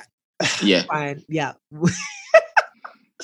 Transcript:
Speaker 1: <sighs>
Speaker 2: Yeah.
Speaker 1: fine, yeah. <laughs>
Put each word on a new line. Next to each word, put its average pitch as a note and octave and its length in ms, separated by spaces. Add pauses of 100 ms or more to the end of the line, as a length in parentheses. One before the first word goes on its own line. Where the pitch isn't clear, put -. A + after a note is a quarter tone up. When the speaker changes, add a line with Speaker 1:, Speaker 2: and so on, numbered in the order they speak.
(400)
Speaker 1:
<sighs> - 220
Speaker 2:
Yeah. F#3 220
Speaker 1:
fine, D3 440
yeah. D3 240 (180)
<laughs> D3+ 120 (1400)